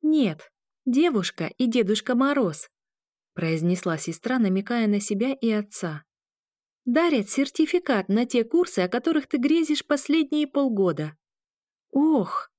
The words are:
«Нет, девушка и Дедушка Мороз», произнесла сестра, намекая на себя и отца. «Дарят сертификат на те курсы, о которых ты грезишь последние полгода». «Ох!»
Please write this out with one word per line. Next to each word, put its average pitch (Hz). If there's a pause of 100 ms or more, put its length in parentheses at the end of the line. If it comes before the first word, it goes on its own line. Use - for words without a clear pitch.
«Нет, 285 (320)
девушка 254 (100)
и 254
Дедушка 226
Мороз», 262 (640)
произнесла 170
сестра, 233
намекая 208
на 208
себя 214
и 247
отца. 208 (800)
«Дарят 277
сертификат 277
на 226
те 240
курсы, 330
о 180
которых 277
ты 294
грезишь 302
последние 294
полгода». 196 (760)
«Ох!» 285